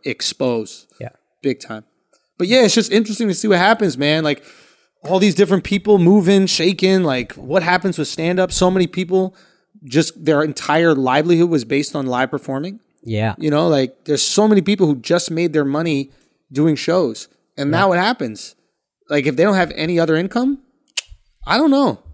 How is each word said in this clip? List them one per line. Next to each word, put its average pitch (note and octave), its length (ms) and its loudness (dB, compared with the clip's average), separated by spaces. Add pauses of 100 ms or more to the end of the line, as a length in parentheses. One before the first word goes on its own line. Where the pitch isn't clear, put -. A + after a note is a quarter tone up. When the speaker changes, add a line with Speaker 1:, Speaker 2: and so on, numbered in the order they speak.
Speaker 1:
exposed. A#2+ 800 -6 (120)
Speaker 2:
Yeah. - 100 -14 (320)
Speaker 1:
Big C3+ 180 -4
time. A2 240 -14 (540)
But F3+ 100 -2
yeah, B3 160 4
it's G3+ 100 4
just - 180 0
interesting G#3+ 360 -2
to F#3 80 -2
see - 140 -4
what F#3 100 4
happens, G3 380 0
man. D3+ 260 0
Like, D3 200 -4 (600)
all F3+ 160 0
these F#3+ 160 4
different F#3+ 280 2
people G3+ 360 2
moving, F#3+ 480 4
shaking, F#3 560 0
like, B2+ 300 -2
what D#3 280 -2
happens F3+ 380 0
with - 80 -4
stand-up? F3+ 440 -2
So F#3 200 2
many F#3 160 2
people, F#3 480 -2 (480)
just D3 420 -2
their D3+ 160 2
entire D#3 540 0
livelihood D#3 560 2
was C3+ 140 0
based C#3 300 -4
on C#3 120 -4
live B2+ 240 -2
performing. D3 480 -8 (240)
Speaker 2:
Yeah. A2 340 -4
Speaker 1:
You D3+ 140 -4
know, D#3 160 2
like, C#3 380 -2
there's C#3+ 180 -2
so G#3 240 2
many G#3 140 4
people G3 260 0
who D3 80 0
just E3 340 -2
made E3 240 -2
their D3 120 0
money C#3+ 440 -2 (420)
doing D3+ 240 2
shows. D#3+ 520 -2 (300)
And C#3+ 120 -4
Speaker 2:
Yeah. D#3+ 100 0
Speaker 1:
now G3 100 2
what F3 100 2
happens? E3+ 560 -6 (540)
Like, D3 180 0
if D3 80 -2
they D3+ 80 2
don't G3+ 120 2
have F3+ 200 -2
any E3+ 240 -2
other E3 160 2
income, A#3+ 440 -2 (880)
I E3+ 120 2
don't D4 140 4
know. C4+ 300 2 (120)